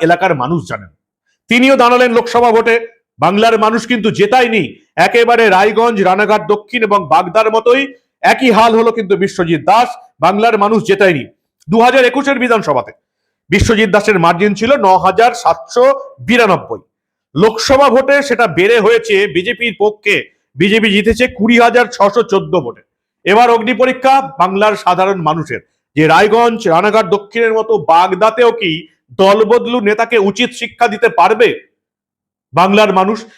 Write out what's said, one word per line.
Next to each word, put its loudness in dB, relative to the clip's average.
এলাকার 0
মানুষ -4
জানেন। -14
তিনিও 2
দাঁড়ালেন 2
লোকসভা 0
ভোটে। 0
বাংলার 2
মানুষ 0
কিন্তু -4
জেতায়নি, 0
একেবারে 2
রায়গঞ্জ, 0
রানাঘাট 0
দক্ষিণ -4
এবং 0
বাগদার 0
মতোই 0
একই 2
হাল 2
হলো 2
কিন্তু -4
বিশ্বজিৎ -4
দাস, 2
বাংলার 0
মানুষ 0
জেতায়নি। 0
দু -2
হাজার 4
একুশের -2
বিধানসভাতে -2
বিশ্বজিৎ 0
দাসের 0
মার্জিন 0
ছিল -4
ন 0
হাজার 2
সাতশো -2
বিরানব্বই। -2
লোকসভা 2
ভোটে 2
সেটা -2
বেড়ে 2
হয়েছে 0
বিজেপির -4
পক্ষে, -2
বিজেপি 0
জিতেছে 0
কুড়ি 0
হাজার 4
ছশো 0
চোদ্দ -4
ভোটে। -12
এবার 2
অগ্নি 0
পরীক্ষা 0
বাংলার 0
সাধারণ -2
মানুষের, -6
যে 2
রায়গঞ্জ, 2
রানাঘাট 0
দক্ষিণের -2
মতো -4
বাগদাতেও 2
কি -6
দলবদলু 2
নেতাকে -2
উচিত -4
শিক্ষা -4
দিতে -2
পারবে 2
বাংলার 2
মানুষ। -2